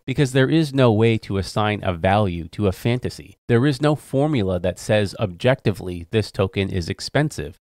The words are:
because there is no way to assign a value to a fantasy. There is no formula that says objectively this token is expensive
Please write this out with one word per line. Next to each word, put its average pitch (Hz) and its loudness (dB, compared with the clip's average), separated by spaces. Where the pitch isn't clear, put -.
because 131 0
there 131 4
is 151 0
no 131 6
way 113 4
to - -6
assign 107 -2
a 95 0
value 87 0
to 104 -2
a 95 2
fantasy. 117 -6
There 120 4
is 143 -2
no 151 4
formula 131 -2
that 87 -2
says 104 0
objectively 90 -2
this 107 0
token 95 -2
is 90 -4
expensive - -4